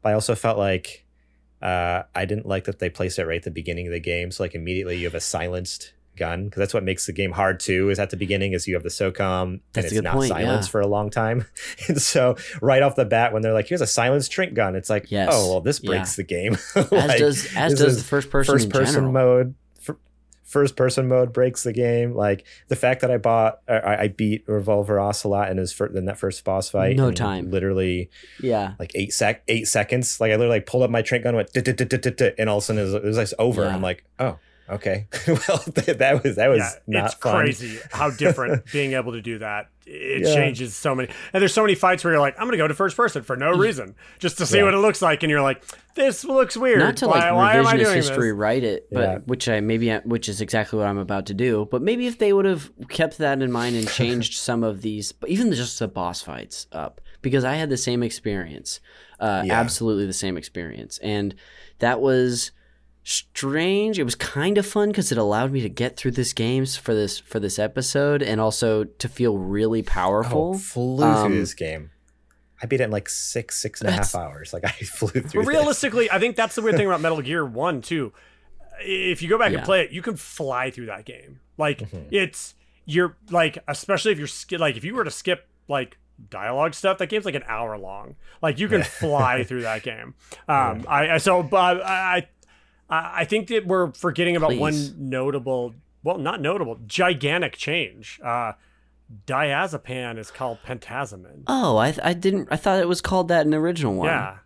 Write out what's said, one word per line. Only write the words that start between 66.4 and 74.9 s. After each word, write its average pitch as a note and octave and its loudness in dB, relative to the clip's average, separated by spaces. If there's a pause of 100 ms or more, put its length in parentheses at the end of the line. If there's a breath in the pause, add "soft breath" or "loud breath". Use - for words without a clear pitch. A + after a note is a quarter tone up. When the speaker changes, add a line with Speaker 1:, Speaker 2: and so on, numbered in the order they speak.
Speaker 2:
s-, C3 -4
for - -2
this, G#2 -2
for - -6
this G2+ -4
episode C#3+ 0
and A2 0
also A2 2
to - -8
feel A2+ 2
really G#2+ 0
powerful. A#2 2
Speaker 1:
Oh, G3 -4
flew C3 -2
Speaker 2:
Um, A2 4
Speaker 1:
through G2+ 2
this - -4
game. D#2 -8 (680)
I A#2 -8
beat B2+ 0
it B2 2
in, G#2+ -2
like, G2+ -2
six, - -6
six - -6
and G2+ 0
a F#2+ 2
half F2+ 2
Speaker 2:
That's G2 2
Speaker 1:
hours. D#2 -10
Like, F2+ -8
<laughs> - -2
I F#2 0 (140)
flew - -2